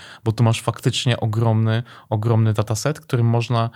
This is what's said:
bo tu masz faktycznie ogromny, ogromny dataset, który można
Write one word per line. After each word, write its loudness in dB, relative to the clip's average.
bo 2
tu 0
masz 2
faktycznie -2
ogromny, 0
ogromny 2
dataset, -2
który -2
można 0